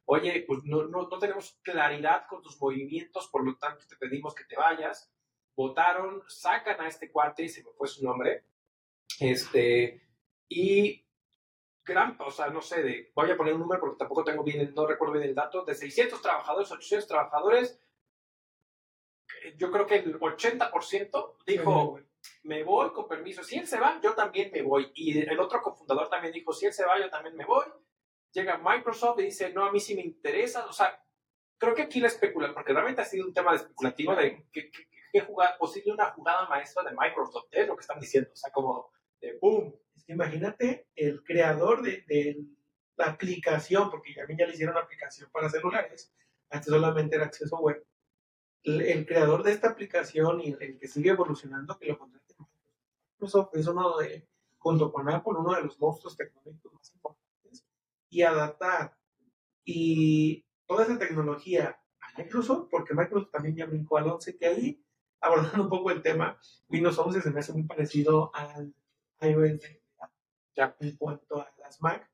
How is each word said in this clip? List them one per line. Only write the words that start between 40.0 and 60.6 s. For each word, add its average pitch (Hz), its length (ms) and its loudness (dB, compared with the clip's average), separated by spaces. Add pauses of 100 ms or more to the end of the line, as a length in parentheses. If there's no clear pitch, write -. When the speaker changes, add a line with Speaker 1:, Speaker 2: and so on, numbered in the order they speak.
Speaker 2:
Imagínate 170 840 -4
el 147 280 -2
creador 160 580 2
de, - 280 -6
de 147 360 0 (520)
la 170 100 0
aplicación, 175 840 0
porque - 240 -12
también 156 260 -4
ya 170 60 4
le 165 60 -2
hicieron 160 240 -2
aplicación - 560 -8
para 156 160 -2
celulares, - 680 -4 (360)
antes 147 180 -6
solamente 156 480 4
era 151 100 0
acceso 156 320 -8
web. 151 280 0 (800)
El, 156 180 0
el 156 240 0
creador 156 360 4
de 208 100 4
esta 220 180 2
aplicación 170 720 0
y 151 100 -6 (100)
el 135 180 -12
que 135 100 -14
sigue 151 220 2
evolucionando, 143 680 -2
que - 80 -12
lo 147 120 -2
contrate - 360 -20 (800)
Microsoft, 196 400 2
es 156 140 0
uno 175 300 0
de, - 300 -6 (300)
junto 156 340 2
con 139 160 -4
Apple, 160 300 0
uno 175 160 0
de 170 80 0
los 147 180 -8
monstruos 156 360 -2
tecnológicos - 560 -16
más - 200 -20
importantes, - 720 -18 (460)
y 170 120 2
adaptar 160 760 0 (640)
y 156 800 2 (220)